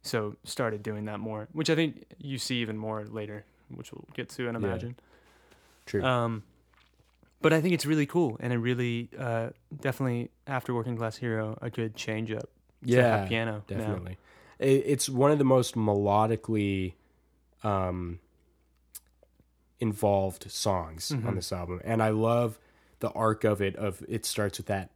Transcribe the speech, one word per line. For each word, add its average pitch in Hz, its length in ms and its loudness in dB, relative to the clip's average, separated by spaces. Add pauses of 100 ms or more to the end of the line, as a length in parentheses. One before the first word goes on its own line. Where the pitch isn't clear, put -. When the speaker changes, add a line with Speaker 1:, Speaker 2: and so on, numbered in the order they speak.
Speaker 1:
So 107 420 -4
started 110 400 -4
doing 104 220 -6
that 104 140 -6
more, 107 320 -8
which 156 180 -2
I 160 60 4
think 160 300 -2 (120)
you 135 200 -8
see 120 240 -2
even 110 160 -4
more 107 280 -6
later, 107 400 -10 (240)
which - 220 -14
we'll - 220 -16
get 123 160 -8
to 123 180 -4
in 117 80 -2
Speaker 2:
Yeah. 113 40 -4
Speaker 1:
Imagine. 95 360 -2 (920)
Speaker 2:
True. 131 180 0
Speaker 1:
Um, 117 400 2 (960)
but 156 120 6
I 160 80 4
think 180 120 2
it's 156 120 0
really 151 200 2
cool, 147 340 0
and 123 140 -2
it 120 40 2
really, 120 600 -2
uh, 117 320 -2 (320)
definitely, 127 480 -2 (180)
after 131 260 -4
Working 117 240 -2
Class 113 200 -4
Hero, 110 440 -4
a 123 80 -6
good 113 260 -4
change 110 360 -4
up 110 180 -6 (380)
to 120 140 6
have 113 220 6
Speaker 2:
Yeah, 95 40 -4
Speaker 1:
piano 113 420 -2
now. 98 80 -6
Speaker 2:
definitely. 92 400 -4 (420)
It, 135 260 6
it's 135 240 0
one 135 220 6
of 151 60 6
the 139 80 4
most 127 300 6
melodically, 104 1200 2 (680)
um, 90 560 -2 (1600)
involved 101 720 0
songs 85 600 -2
Speaker 1:
Mm-hmm. 120 160 -2
Speaker 2:
on 98 80 -2
this 90 180 -6
album, 87 300 -6
and 113 200 0
I 110 60 4
love 113 500 2 (400)
the 110 120 -2
arc 110 340 2
of 104 160 4
it, 98 160 0
of 101 320 -4
it 110 160 -4
starts 104 340 -2
with - 80 -10
that 98 280 -2